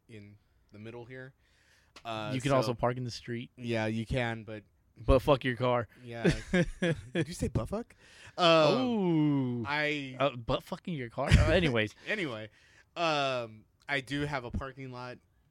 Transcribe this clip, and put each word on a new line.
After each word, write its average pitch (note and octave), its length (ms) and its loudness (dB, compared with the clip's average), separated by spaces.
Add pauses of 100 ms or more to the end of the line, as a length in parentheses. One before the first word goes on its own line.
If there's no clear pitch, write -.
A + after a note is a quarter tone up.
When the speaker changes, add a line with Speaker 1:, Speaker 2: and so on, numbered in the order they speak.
(100)
Speaker 1:
in G#2 240 -18 (400)
the G2+ 40 -18
middle A2+ 280 -16
here. C3 260 -16 (720)
Uh, A2 300 -6
Speaker 2:
You B2+ 80 -4
can C3+ 80 -2
Speaker 1:
so C3+ 60 4
Speaker 2:
also B2 180 0
park B2 240 -2
in B2+ 60 -8
the A#2+ 60 -8
street. A#2+ 460 -10
Speaker 1:
Yeah, A#2 300 -2
you A2 180 -2
can, A#2 380 -2
but G#2+ 200 -12 (400)
Speaker 2:
But C3 200 6
fuck C#3+ 200 4
your B2 140 0
car. B2 320 0 (160)
Speaker 1:
Yeah. A#2 260 0 (220)
Speaker 2:
<laughs> F3+ 80 4 (540)
Speaker 1:
Did E3 140 -2
you F3 40 -10
say A3+ 160 -4
butt - 220 -4
fuck? A3+ 240 -8 (420)
Um, E3 420 6
Speaker 2:
Ooh. D3+ 880 2
Speaker 1:
I C#3+ 540 -2
Speaker 2:
Uh, C#3+ 160 2
butt B2 280 -2
fucking - 280 -10
your C3 160 -6
car? C3+ 220 -2
Uh, - 200 6
anyways. C3 500 4
Speaker 1:
<laughs> - 60 -16
Anyway, C#3 440 -6 (440)
um, C3+ 680 -2 (260)
I C#3+ 160 0
do C#3+ 220 -4
have C#3 180 -6
a A#2 60 -10
parking C3+ 420 -8
lot, B2 240 -12 (340)